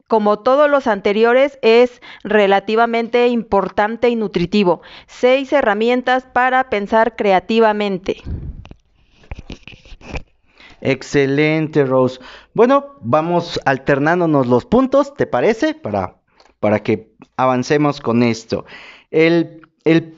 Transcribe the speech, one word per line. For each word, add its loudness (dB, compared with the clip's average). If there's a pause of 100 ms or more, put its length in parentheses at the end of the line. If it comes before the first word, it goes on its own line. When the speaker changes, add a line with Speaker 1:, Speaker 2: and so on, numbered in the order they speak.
Speaker 1:
como 0
todos 2
los 0
anteriores, 0
es 4 (240)
relativamente 0
importante -2
y 0
nutritivo. -2 (240)
Seis 0
herramientas 0
para 0
pensar 0
creativamente. 0 (2750)
Speaker 2:
Excelente, -2
Rose. 0 (360)
Bueno, 2
vamos -2
alternándonos 0
los 2
puntos, 0
¿te -4
parece? -2
Para, -6 (440)
para 0
que -4 (240)
avancemos 0
con 0
esto. -4 (460)
El, 0 (220)
el, 0